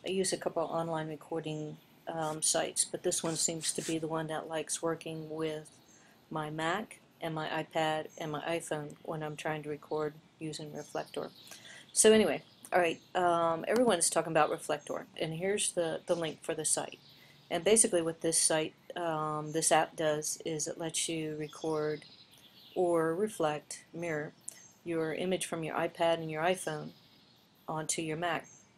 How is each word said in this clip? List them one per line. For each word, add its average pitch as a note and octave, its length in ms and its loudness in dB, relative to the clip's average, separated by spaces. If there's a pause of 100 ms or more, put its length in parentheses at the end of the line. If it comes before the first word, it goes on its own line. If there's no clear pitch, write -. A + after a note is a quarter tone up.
I - 40 -4
use F#3+ 220 0
a E3+ 60 0
couple F3 240 -2
online D#3+ 460 -2
recording, D#3 680 -6 (300)
um, D#3+ 360 -2
sites, - 420 0
but - 160 -8
this - 220 0
one E3 120 -2
seems D#3+ 380 -2
to E3 80 -4
be D#3+ 160 -2
the D#3+ 80 -4
one D#3+ 220 -4
that D#3 200 -6
likes D#3 320 -4
working D#3+ 480 -4
with D#3 440 -4 (580)
my D3+ 220 -4
Mac E3+ 480 -2 (200)
and D#3+ 140 -4
my D#3 140 -4
iPad D#3 600 0 (100)
and D#3+ 120 -4
my D3+ 100 -4
iPhone D#3 600 -4
when D#3 220 -6
I'm D3+ 120 -6
trying D#3 280 -4
to D3 60 -8
record D3+ 440 -4 (240)
using D#3 340 -8
Reflector. - 600 -8 (600)
So - 180 10
anyway, F3 320 6 (280)
all - 80 6
right, E3 220 2 (140)
um, E3+ 520 2
everyone's A3 440 4
talking E3 220 0
about D3+ 180 6
Reflector, - 560 -4 (120)
and D#3+ 140 -2
here's G3 380 0
the, E3 340 -2
the F3+ 80 2
link E3 300 -2
for D#3+ 100 -4
the D#3 100 -4
site. - 360 -2 (500)
And E3+ 140 -2
basically F#3 400 6
what D#3+ 180 -2
this E3 180 2
site, D#3+ 360 2 (200)
um, D#3 560 -2
this D#3+ 200 2
app D#3 240 6
does D3+ 500 0
is D#3 220 -2
it - 100 -6
lets E3 320 -2
you D#3 300 -2
record D3+ 680 -2 (720)
or E3 400 4
reflect, E3 760 -2
mirror, E3 420 -4 (520)
your D#3+ 280 -2
image F3+ 320 0
from E3 200 -4
your - 100 -4
iPad E3+ 380 2
and D#3+ 180 -2
your D#3 100 -4
iPhone D#3+ 500 0 (760)
onto D#3 340 -4
your D#3 140 -4
Mac. E3 320 -2 (300)